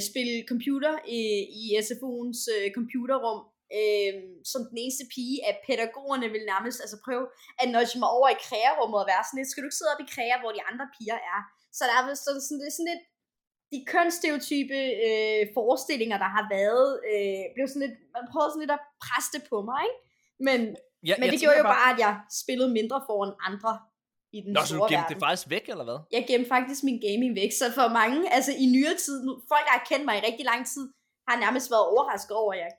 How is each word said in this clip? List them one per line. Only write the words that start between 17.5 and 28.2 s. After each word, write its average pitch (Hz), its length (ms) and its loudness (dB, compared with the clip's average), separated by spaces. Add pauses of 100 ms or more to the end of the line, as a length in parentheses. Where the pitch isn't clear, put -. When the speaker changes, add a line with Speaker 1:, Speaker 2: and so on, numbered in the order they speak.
Speaker 1:
blev 269 120 -2
sådan 269 180 -6
lidt, 226 120 -8 (180)
man 240 160 -10
prøvede 302 200 0
sådan 311 140 -8
lidt 294 140 0
at 294 40 -16 (200)
presse - 320 -2
det 277 160 -8
på 220 60 -2 (120)
mig, 277 200 -4
ikke? 508 100 -8 (480)
Men, 262 120 2 (500)
Speaker 2:
Ja, 190 80 4
Speaker 1:
men 254 80 6
Speaker 2:
jeg 277 80 6
Speaker 1:
det 277 100 4
gjorde 294 120 10
Speaker 2:
tænker - 20 8
Speaker 1:
jo 302 60 10 (100)
Speaker 2:
bare 247 100 4
Speaker 1:
bare, 254 120 8
at 233 100 0
jeg - 80 4 (300)
spillede 254 260 2 (100)
mindre 233 180 0 (120)
foran 196 240 0 (140)
andre 208 240 -4 (640)
i - 80 -12
den 202 80 -4
Speaker 2:
Nå, 151 80 6
så 156 120 0
du 156 60 0
Speaker 1:
store 214 120 4
Speaker 2:
gemte 165 180 2
det 151 60 -6
Speaker 1:
verden. 143 100 -2
Speaker 2:
faktisk 170 300 0
væk, 226 180 -4
eller 143 160 -8
hvad? 131 100 -4 (160)
Speaker 1:
Jeg 233 140 0
gemte 247 260 2
faktisk 262 340 0
min 233 180 -2
gaming 240 240 2 (100)
væk, 208 100 2 (100)
så 254 40 2 (140)
for 240 80 6 (140)
mange, 247 180 2 (180)